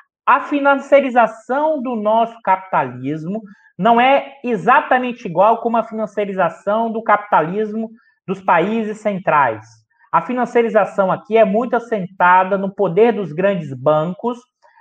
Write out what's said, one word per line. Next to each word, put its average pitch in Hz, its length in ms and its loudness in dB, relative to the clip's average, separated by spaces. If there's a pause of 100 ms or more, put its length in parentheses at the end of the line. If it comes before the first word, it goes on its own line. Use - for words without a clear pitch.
(260)
a 269 160 4
financiarização 277 1400 0
do 247 140 -6
nosso 220 460 0
capitalismo 160 1000 -4 (360)
não 233 240 4
é 269 420 2
exatamente 240 840 0
igual 208 320 2
como 233 160 -2
a 220 60 0
financiarização 208 1080 -4
do 220 100 -6
capitalismo 208 880 0 (380)
dos 190 140 -6
países 214 580 0
centrais. 151 640 -2 (460)
A - 100 2
financiarização 226 880 0
aqui 185 280 -2
é 220 80 6
muito 233 320 -2
assentada 190 800 0
no 196 180 -6
poder 202 380 2
dos 196 180 -8
grandes 156 420 -4
bancos 156 640 -2 (440)